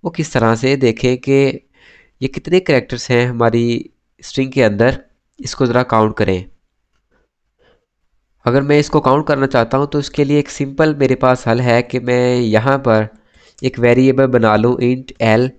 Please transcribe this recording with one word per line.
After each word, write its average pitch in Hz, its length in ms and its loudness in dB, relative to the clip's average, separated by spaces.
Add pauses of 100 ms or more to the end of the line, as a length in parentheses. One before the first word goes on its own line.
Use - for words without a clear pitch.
वो 170 80 -4
किस 160 220 -8
तरह 113 220 2
से, 131 220 0
देखें 127 420 0
कि 135 140 -2 (880)
ये 127 80 -4
कितने 175 320 -2
कैरेक्टर्स 131 500 -2
हैं 120 160 2
हमारी 117 640 -2 (340)
स्ट्रिंग 135 280 -4
के 131 120 2
अंदर, 110 360 2 (400)
इसको - 260 -4
ज़रा 123 200 0
काउंट 110 320 0
करें। 95 280 -2 (2000)
अगर 127 180 2
मैं 143 160 2
इसको 151 220 0
काउंट 143 260 0
करना 135 200 0
चाहता 123 300 0
हूँ 143 120 -2
तो 147 100 -4
इसके 143 240 -4
लिए 143 160 2
एक 143 120 -4
सिंपल 147 440 -2
मेरे 131 220 0
पास 127 300 0
हल 117 140 0
है 120 220 2
कि 127 180 -6
मैं 123 340 0
यहाँ 120 440 0
पर 110 280 0 (540)
एक - 180 -4
वेरिएबल 127 500 4
बना 113 280 2
लूँ 117 260 2
int 127 300 -4 (160)
l 117 300 2